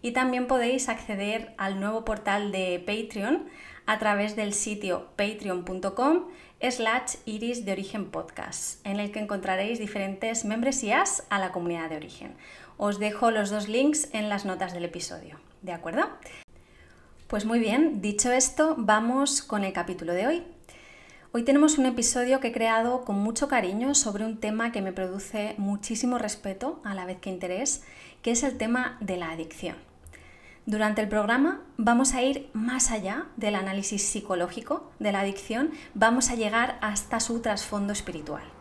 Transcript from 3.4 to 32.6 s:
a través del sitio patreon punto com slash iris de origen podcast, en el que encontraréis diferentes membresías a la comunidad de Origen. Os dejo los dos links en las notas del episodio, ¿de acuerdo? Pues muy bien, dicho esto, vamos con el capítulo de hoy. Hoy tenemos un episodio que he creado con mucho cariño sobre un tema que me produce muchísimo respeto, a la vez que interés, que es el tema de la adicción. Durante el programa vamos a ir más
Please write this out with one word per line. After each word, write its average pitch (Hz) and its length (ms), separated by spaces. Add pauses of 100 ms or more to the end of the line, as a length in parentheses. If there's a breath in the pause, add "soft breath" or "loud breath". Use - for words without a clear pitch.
a 214 140
través 208 360
del 208 200
sitio 202 600
patreon 202 480
punto 185 300
com 330 360 (300 loud breath)
slash 247 640
iris 233 380
de 196 100
origen 196 360
podcast, - 760
en 202 160
el 208 120
que 220 80
encontraréis 202 580
diferentes 208 680
membresías 240 840
a 202 80
la 185 140
comunidad 170 400
de 156 60
Origen. - 360 (440 loud breath)
Os 208 200
dejo 214 320
los 208 220
dos 208 180
links 277 440
en 214 160
las 202 160
notas 185 280
del 175 120
episodio, 170 540 (220)
¿de 180 120
acuerdo? 185 360 (1160 loud breath)
Pues 208 180
muy 233 140
bien, 233 420
dicho 208 300
esto, 302 480
vamos 233 640
con 202 200
el 196 100
capítulo 175 400
de 185 120
hoy. 339 180 (880 loud breath)
Hoy 240 100
tenemos 285 340
un 262 80
episodio 247 560
que 233 80
he - 20
creado 233 540
con 202 120
mucho 226 300
cariño 240 480
sobre 214 300
un 220 160
tema 226 320
que 208 80
me 190 100
produce 196 680
muchísimo 214 600
respeto, 220 680
a 202 100
la 185 120
vez 185 160
que 196 80
interés, 190 560 (360 loud breath)
que 233 100
es 240 120
el 269 140
tema 240 420
de 190 160
la 170 160
adicción. 160 460 (880 loud breath)
Durante 214 360
el 208 60
programa 233 540 (160)
vamos 240 380
a 254 60
ir 269 300
más 247 400